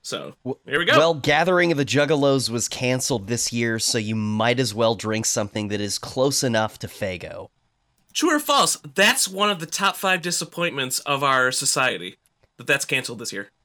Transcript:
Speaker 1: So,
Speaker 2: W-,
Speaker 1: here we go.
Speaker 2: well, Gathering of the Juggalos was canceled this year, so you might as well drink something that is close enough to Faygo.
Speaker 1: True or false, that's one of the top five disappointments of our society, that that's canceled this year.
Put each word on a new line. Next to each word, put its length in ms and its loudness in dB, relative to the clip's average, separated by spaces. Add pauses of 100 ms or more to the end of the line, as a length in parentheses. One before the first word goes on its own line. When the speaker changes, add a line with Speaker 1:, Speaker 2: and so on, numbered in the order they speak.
Speaker 1:
So, 300 -10 (100)
Speaker 2:
W-, 220 -6
Speaker 1:
here 140 0
we 40 0
go. 140 4
Speaker 2:
well, 160 4
Gathering 560 4
of 80 2
the 60 2
Juggalos 640 2
was 180 -2
canceled 600 -2
this 240 -2
year, 260 0
so 200 0
you 180 -2
might 420 0
as 160 -2
well 220 2
drink 300 -2
something 420 -2
that 120 -2
is 160 -4
close 460 -2
enough 380 0
to 80 -10
Faygo. 640 -10 (600)
Speaker 1:
True 220 2
or 60 0
false, 380 2 (180)
that's 320 4
one 200 0
of 120 -2
the 60 -8
top 280 0
five 260 0
disappointments 800 -4
of 240 -2
our 300 4
society, 640 -2 (400)
that 100 -14
that's 180 0
canceled 360 -6
this 120 -8
year. 180 -10 (140)